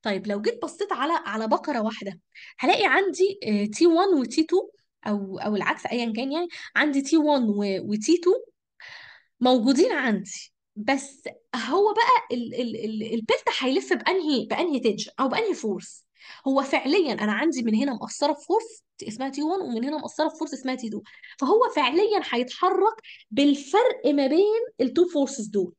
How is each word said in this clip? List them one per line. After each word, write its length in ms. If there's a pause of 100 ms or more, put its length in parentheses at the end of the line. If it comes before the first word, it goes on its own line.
طيب 240
لو 140
جيت 220
بصيت 300
على، 200
على 360
بكرة 320
واحدة، 400 (380)
هلاقي 280
عندي، 600
آه، 180
تي 220
وان 340
وتي 240
تو 260 (360)
أو، 320
أو 180
العكس 300
أيًا 260
كان، 200
يعني 140 (300)
عندي 260
تي 140
وان 260
و، 480
وتي 260
تو 160 (1080)
موجودين 520
عندي، 600 (240)
بس 460 (340)
هو 360
بقى 460
ال-، 160
ال-، 300
ال-، 300
البلت 300 (140)
هيلف 340
بأنهي، 580
بأنهي 300
تنشن 300 (100)
أو 80
بأنهي 260
فورس؟ 500 (440)
هو 140
فعليًا 500
أنا 200
عندي 300
من 120
هنا 200
مقصرة 380
في 140
فورس 360 (260)
اسمها 200
تي 140
وان 180
ومن 240
هنا 120
مقصرة 320
في 100
فورس 160
اسمها 200
تي 160
تو، 120 (360)
فهو 220 (160)
فعليًا 440 (100)
هيتحرك 640 (360)
بالفرق 760
ما 200
بين 360 (180)
التو 280
فورسز 380
دول. 320